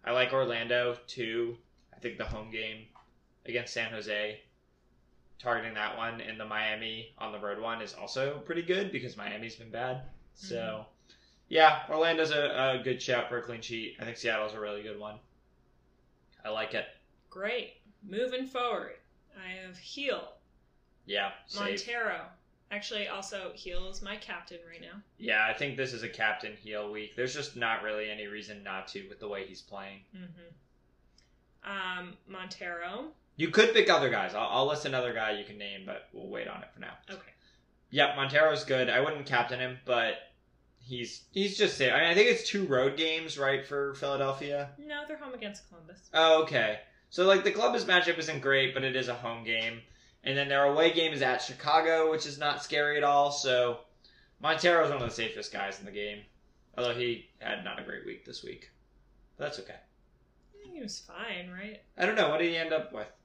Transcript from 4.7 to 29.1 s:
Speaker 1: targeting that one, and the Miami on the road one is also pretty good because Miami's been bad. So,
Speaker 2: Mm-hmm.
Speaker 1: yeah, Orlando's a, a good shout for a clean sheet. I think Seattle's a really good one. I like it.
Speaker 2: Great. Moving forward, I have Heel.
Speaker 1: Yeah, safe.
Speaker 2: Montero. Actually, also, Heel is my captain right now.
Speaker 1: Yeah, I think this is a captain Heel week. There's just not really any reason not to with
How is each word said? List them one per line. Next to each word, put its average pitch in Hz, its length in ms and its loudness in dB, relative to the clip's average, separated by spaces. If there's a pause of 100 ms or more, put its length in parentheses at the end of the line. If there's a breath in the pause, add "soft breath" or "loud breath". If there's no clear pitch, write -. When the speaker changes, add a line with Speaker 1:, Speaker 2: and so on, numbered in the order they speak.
Speaker 1:
targeting 113 360 -2
that 107 220 -2
one, 113 240 -6
and 110 180 -10
the 110 60 -8
Miami 110 720 -4
on 110 160 -8
the 104 80 -10
road 101 200 -4
one 113 200 -4
is 101 140 -10
also 135 500 -4
pretty 170 180 -4
good 180 300 0
because 123 240 -8
Miami's 107 400 -10
been 113 140 -18
bad. 127 320 -4 (320)
So, 190 220 -8
Speaker 2:
Mm-hmm. 110 260 -6 (680 soft breath)
Speaker 1:
yeah, 156 400 8
Orlando's 160 440 2
a, 135 480 2
a - 40 -10
good 127 160 -2
shout 120 300 0
for 120 80 -2
a 120 40 -4
clean 113 200 -10
sheet. 113 360 -8
I 110 60 -10
think 117 140 -10
Seattle's 107 340 -2
a 110 80 -10
really 104 220 -6
good 107 180 -10
one. 107 160 -12 (1300)
I 107 60 -6
like 110 240 -4
it. 104 100 -4 (460)
Speaker 2:
Great. 214 420 -6 (360)
Moving 254 380 -2
forward, 240 460 -2 (440)
I 185 300 -12
have 180 100 -16
Heel. - 580 -4 (720)
Speaker 1:
Yeah, 98 240 0 (160)
safe. 202 140 -8 (280)
Speaker 2:
Montero. 226 320 -2 (500)
Actually, 208 380 -4
also, 196 460 -8
Heel 185 340 -2
is 190 140 -8
my 202 140 -6
captain 175 420 -12 (100)
right 165 120 -18
now. 175 200 -16 (180)
Speaker 1:
Yeah, 110 300 2
I 113 80 0
think 139 200 -2
this 127 160 -2
is 113 100 -8
a 110 60 -6
captain 107 480 -2
Heel 104 340 -6
week. 107 260 -8
There's 127 180 -2
just 139 220 -8
not 113 280 0
really 107 260 -2
any 107 160 -8
reason 104 380 -12
not 95 240 -8
to 98 200 -10
with - 120 -18